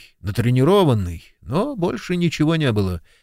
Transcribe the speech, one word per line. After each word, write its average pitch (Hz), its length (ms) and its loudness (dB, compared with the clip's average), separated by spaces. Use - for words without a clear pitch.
натренированный, 123 1040 2
но 208 340 -4
больше 190 400 -4
ничего 165 400 0
не 147 160 2
было. 95 300 -2